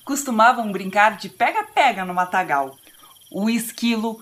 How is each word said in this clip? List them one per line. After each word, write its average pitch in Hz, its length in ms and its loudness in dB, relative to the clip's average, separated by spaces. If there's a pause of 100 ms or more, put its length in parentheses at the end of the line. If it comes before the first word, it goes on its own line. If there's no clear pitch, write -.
costumavam 240 680 2
brincar 202 440 2
de 190 120 -12
pega-pega 277 760 0
no 180 100 -6
matagal. 175 600 -2 (560)
O 196 160 -2
esquilo 226 720 -2